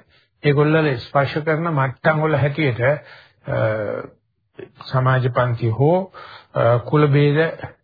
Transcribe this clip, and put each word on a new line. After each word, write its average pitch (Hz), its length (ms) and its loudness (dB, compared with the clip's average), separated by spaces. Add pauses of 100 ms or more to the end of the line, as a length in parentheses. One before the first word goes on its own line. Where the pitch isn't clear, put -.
(440)
ඒගොල්ලෝ 147 540 2
ස්පර්ශ 139 420 -2
කරන 160 280 -2
මට්ටම් 151 520 -2
වල 156 160 0
හැටියට, 139 440 -2
අ, - 760 -4 (1200)
සමාජ 131 480 0
පන්ති 123 400 0
හෝ, 165 420 0 (380)
අ, 120 300 2
කුල 151 280 2
භේද 143 300 4 (460)